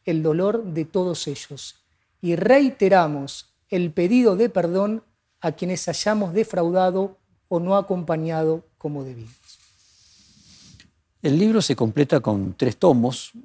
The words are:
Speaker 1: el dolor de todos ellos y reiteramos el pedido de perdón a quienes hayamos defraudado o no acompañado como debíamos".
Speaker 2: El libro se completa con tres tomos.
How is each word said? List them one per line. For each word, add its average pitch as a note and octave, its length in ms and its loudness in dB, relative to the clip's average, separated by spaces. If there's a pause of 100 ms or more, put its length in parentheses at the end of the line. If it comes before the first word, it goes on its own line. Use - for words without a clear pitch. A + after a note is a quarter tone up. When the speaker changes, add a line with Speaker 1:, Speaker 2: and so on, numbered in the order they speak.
Speaker 1:
el D#3+ 160 0
dolor F#3+ 420 0
de D#3+ 220 -6
todos F3+ 420 -4
ellos - 560 -14 (380)
y E3+ 140 -2
reiteramos F#3+ 1160 2 (160)
el F3+ 220 -2
pedido G3 440 4
de A3+ 140 2
perdón G3 540 -2 (380)
a D#3+ 120 -2
quienes F#3 340 -6
hayamos G3+ 460 -2
defraudado F#3 840 0 (300)
o E3+ 120 -2
no F#3 180 0
acompañado D#3+ 880 -2 (140)
como D3 260 -8
debíamos". A#2+ 560 -18 (1600)
Speaker 2:
El D3 160 2
libro G#3+ 240 4
se C3 140 0
completa C#3 460 0
con G2 320 -2
tres B2 240 -2
tomos. B2+ 540 2 (140)